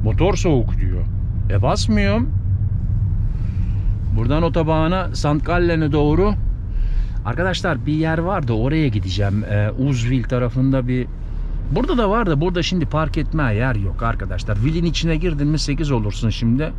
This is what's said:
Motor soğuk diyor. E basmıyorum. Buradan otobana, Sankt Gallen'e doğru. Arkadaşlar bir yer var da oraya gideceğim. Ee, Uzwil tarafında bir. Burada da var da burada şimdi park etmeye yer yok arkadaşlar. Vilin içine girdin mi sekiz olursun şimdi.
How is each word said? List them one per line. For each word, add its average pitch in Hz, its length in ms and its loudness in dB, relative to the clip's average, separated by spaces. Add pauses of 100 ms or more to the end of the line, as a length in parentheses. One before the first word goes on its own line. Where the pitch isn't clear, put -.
Motor 151 320 2
soğuk 139 420 2
diyor. 90 240 0 (480)
E 98 120 2
basmıyorum. 202 680 2 (1900)
Buradan 131 280 2
otobana, 160 720 0
Sankt 147 300 0
Gallen'e 165 460 2
doğru. 156 420 4 (920)
Arkadaşlar 160 600 -2
bir 147 80 0
yer 160 240 0
var 170 300 -2
da 117 60 0
oraya 143 340 0
gideceğim. 101 560 0
Ee, 104 360 0
Uzwil 127 440 0
tarafında 127 640 0
bir. 123 200 -2 (680)
Burada 277 220 0
da 220 120 2
var 220 180 0
da 147 140 2
burada 175 220 0
şimdi 175 220 0
park 151 320 -2
etmeye 143 380 0
yer 123 200 0
yok 98 280 -2
arkadaşlar. 104 600 -2
Vilin 160 220 0
içine 160 300 0
girdin 147 320 0
mi 151 120 2
sekiz 143 320 -2
olursun 110 380 0
şimdi. 127 500 0